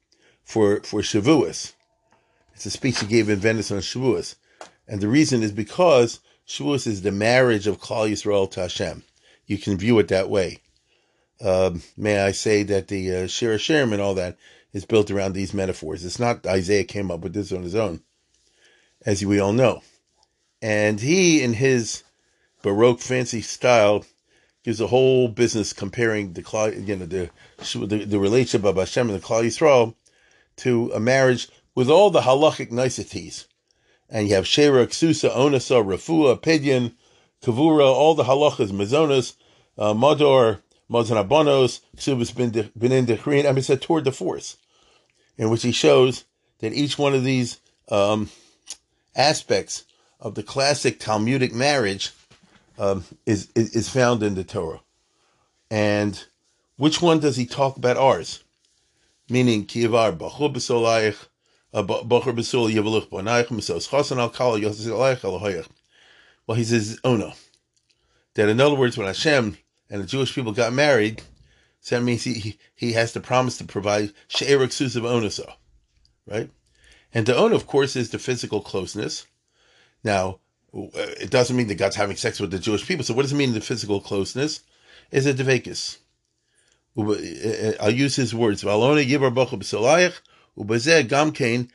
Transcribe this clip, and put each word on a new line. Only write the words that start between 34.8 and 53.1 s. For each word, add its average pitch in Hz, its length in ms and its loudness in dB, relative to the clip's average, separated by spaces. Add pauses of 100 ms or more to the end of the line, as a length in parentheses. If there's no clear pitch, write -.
Ksusa, 147 480 0
Onasa, 131 480 2
Refuah, 117 580 2
Pidyon, 135 520 0 (480)
Kavura, 147 440 4
all 139 300 6
the 147 80 0
halachas, 135 480 2
Mazonas, 127 640 0 (440)
uh, 107 160 0
Mador, 131 680 4 (280)
Mazon 117 280 0
Abanos, 135 640 2 (160)
Ksubas 120 380 -2
bin 123 160 -2
De-, 107 260 -4
Binin 127 280 2
Dechrin. 139 400 0
I 143 40 4
mean, 135 80 2
it's 131 120 -4
a 202 80 4
tour 160 240 -2
de 131 100 0
force - 460 -8 (800)
in 110 120 0
which 113 140 0
he 123 80 0
shows 131 540 4 (340)
that 110 140 -6
each 139 260 -2
one 139 160 2
of 127 80 0
these, 127 360 -2 (300)
um, 104 400 0 (880)
aspects 123 680 -2 (340)
of 107 160 -12
the 107 80 -10
classic 135 560 -2
Talmudic 113 540 -2
marriage, 117 580 -2 (640)
um, 98 260 -2 (220)